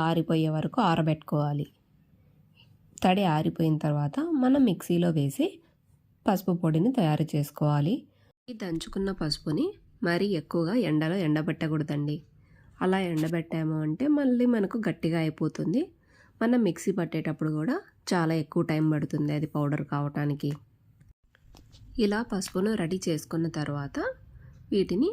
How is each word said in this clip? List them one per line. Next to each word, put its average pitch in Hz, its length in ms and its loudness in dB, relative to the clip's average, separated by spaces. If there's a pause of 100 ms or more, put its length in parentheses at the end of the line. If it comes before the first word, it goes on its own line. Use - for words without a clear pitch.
ఆరిపోయే 160 440 2
వరకు 156 300 -2 (120)
ఆరబెట్టుకోవాలి. 151 720 0 (1400)
తడి 185 200 4 (120)
ఆరిపోయిన 156 480 2
తర్వాత 147 320 0 (260)
మనం 262 280 4
మిక్సీలో 175 400 2 (100)
వేసి 139 260 0 (840)
పసుపు 190 260 2 (100)
పొడిని 160 340 2
తయారు 156 320 2
చేసుకోవాలి. 147 680 0 (540)
ఈ 247 140 -12
దంచుకున్న 190 480 -4 (100)
పసుపుని 160 440 -2 (420)
మరీ 175 200 2 (120)
ఎక్కువగా 165 360 -2 (140)
ఎండలో 156 280 2 (100)
ఎండబెట్టకూడదండి. 151 920 -2 (680)
అలా 190 140 2 (120)
ఎండబెట్టాము 160 720 -2
అంటే 156 220 -2 (100)
మళ్ళీ 247 380 2
మనకు 208 320 0
గట్టిగా 165 360 0
అయిపోతుంది. 160 600 -2 (580)
మనం 240 260 2
మిక్సీ 175 260 -2
పట్టేటప్పుడు 160 680 -2
కూడా 233 180 0 (360)
చాలా 165 300 2
ఎక్కువ 165 280 -2
టైమ్ 156 240 2
పడుతుంది 147 420 -2
అది 151 180 -2
పౌడర్ 147 380 -2
కావటానికి. 143 580 -2 (1600)
ఇలా 208 140 0 (120)
పసుపును 190 480 -2
రెడీ 170 260 -2
చేసుకున్న 165 420 -2 (100)
తర్వాత 143 400 -6 (760)
వీటిని 196 400 2